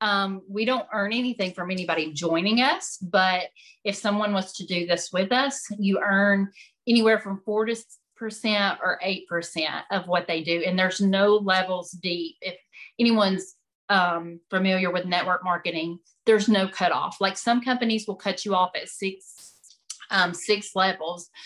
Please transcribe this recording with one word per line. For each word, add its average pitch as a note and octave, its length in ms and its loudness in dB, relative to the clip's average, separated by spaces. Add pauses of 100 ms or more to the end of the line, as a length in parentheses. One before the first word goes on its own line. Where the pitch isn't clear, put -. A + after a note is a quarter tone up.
um, G3 480 0
we G#3 160 -2
don't B3 280 0
earn G#3 200 -2
anything A#3 400 -2
from F3+ 180 -6
anybody E3 400 -2
joining E3+ 480 0
us, D4+ 380 0
but F#3 460 2 (420)
if G3+ 100 -2
someone G#3 380 0
was F#3+ 220 -2
to F#3 100 -10
do F3 200 -2
this F3 280 -2
with G3 180 0
us, C4 340 0 (140)
you G3 220 2
earn G3 500 2 (340)
anywhere A3 340 4
from G3 260 -8
four G#3+ 200 0 (520)
percent G#3 640 0
or F#3 180 0
eight F#3+ 280 -4
percent D#3+ 600 -4
of F#3 200 -2
what F3 180 0
they E3 160 -2
do. E3+ 220 0
And F#3 120 0
there's F#3 220 0
no G3+ 380 4
levels F#3 540 0
deep. F3 500 -6
If F#3 160 -10 (420)
anyone's, G#3 560 2 (320)
um, E3+ 520 0 (100)
familiar F#3 420 2
with F3+ 140 -2
network F3+ 380 0
marketing, E3+ 560 -4 (260)
there's G#3+ 240 6
no F#3+ 180 4
cutoff. E3+ 540 -2
Like, F#3+ 160 0
some A#3+ 240 2
companies A#3+ 460 0
will G#3 80 -6
cut G3 280 -6
you G3+ 120 0
off F#3 200 2
at - 140 -8
six, - 880 -12 (320)
um, F3+ 240 2
six G3+ 420 -2
levels, F3 540 -2 (160)